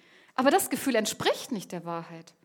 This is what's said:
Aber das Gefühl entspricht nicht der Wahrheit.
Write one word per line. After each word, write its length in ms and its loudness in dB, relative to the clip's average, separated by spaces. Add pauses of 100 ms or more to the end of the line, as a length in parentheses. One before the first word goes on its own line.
(340)
Aber 160 6
das 180 4
Gefühl 260 -2
entspricht 580 0
nicht 200 -8
der 140 -8
Wahrheit. 480 -10 (100)